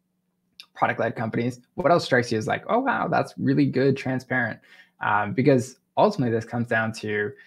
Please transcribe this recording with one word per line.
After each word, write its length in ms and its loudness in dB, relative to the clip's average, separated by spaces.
product-led 400 -2
companies? 460 -4
What 160 2
else 120 4
strikes 280 2
you 60 0
as, 100 -2
like, 200 -4
"Oh, 120 2
wow, 280 -2
that's 300 0
really 280 2
good, 300 2
transparent"? 640 -4
Um, 340 0
because 460 2
ultimately 380 2
this 100 -2
comes 220 -4
down 260 0
to, 380 -4